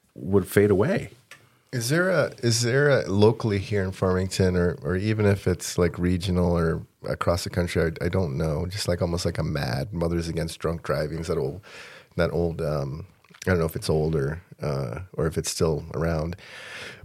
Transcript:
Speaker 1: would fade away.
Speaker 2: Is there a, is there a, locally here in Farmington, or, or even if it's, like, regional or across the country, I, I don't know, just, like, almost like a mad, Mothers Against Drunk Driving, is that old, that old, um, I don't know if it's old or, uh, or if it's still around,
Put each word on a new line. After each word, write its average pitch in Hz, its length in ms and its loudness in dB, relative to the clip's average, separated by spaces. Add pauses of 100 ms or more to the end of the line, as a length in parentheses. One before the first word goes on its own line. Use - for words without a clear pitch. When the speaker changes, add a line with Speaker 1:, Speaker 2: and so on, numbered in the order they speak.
(140)
Speaker 1:
would 90 340 0
fade 104 220 6
away. 104 400 2 (640)
Speaker 2:
Is 117 160 -4
there 175 220 2
a, 151 200 2 (120)
is 117 180 2
there 131 280 2
a, 127 200 2
locally 104 500 4
here 98 240 -2
in 92 80 -2
Farmington, 92 640 2
or, 87 280 2
or 80 120 -2
even 107 300 2
if 98 220 4
it's, - 320 -2
like, 87 180 2
regional 90 600 2
or 82 240 0 (280)
across - 340 0
the - 60 -6
country, 85 420 0 (100)
I, - 40 -2
I 90 40 -2
don't 90 280 0
know, 80 300 0
just, 95 200 -6
like, 87 140 0
almost 85 240 0
like 85 140 -2
a 80 40 -2
mad, 76 500 -4
Mothers 85 360 -2
Against 80 300 -6
Drunk 82 240 -4
Driving, 76 360 -2
is 82 80 -6
that 85 100 -2
old, 73 240 -4 (540)
that 85 160 2
old, 85 300 0
um, 76 440 -4 (400)
I - 40 2
don't 90 100 4
know 80 60 2
if 78 100 -2
it's - 140 -4
old 80 260 2
or, 76 260 -2 (200)
uh, 69 380 -4 (140)
or 80 140 0
if 82 100 -4
it's 78 140 -2
still 82 320 0 (100)
around, 82 440 -2 (680)